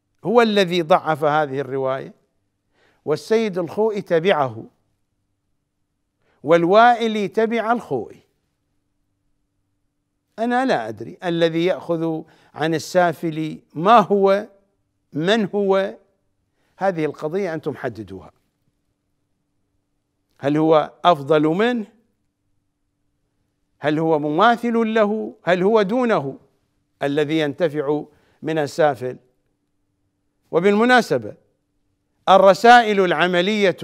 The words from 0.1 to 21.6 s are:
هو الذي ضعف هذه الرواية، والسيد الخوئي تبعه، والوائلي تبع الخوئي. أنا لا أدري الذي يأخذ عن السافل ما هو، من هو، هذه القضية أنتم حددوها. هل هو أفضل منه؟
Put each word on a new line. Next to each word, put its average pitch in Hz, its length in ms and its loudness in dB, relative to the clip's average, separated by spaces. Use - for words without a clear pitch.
هو 233 180 4
الذي 190 400 0
ضعف 156 420 0
هذه 147 360 -2
الرواية، 135 540 -6
والسيد 190 540 -4
الخوئي 202 440 -4
تبعه، 151 640 -2
والوائلي 214 840 4
تبع 220 440 -2
الخوئي. 139 480 -8
أنا 247 260 -2
لا 143 240 -2
أدري 117 360 -14
الذي 165 400 0
يأخذ 165 580 -4
عن 160 200 -2
السافل 160 840 -2
ما 196 240 4
هو، 196 500 0
من 185 420 0
هو، 196 400 0
هذه 180 260 -2
القضية 160 500 -6
أنتم 147 220 -8
حددوها. 101 560 -12
هل 143 160 -2
هو 156 360 2
أفضل 156 380 2
منه؟ 208 440 -2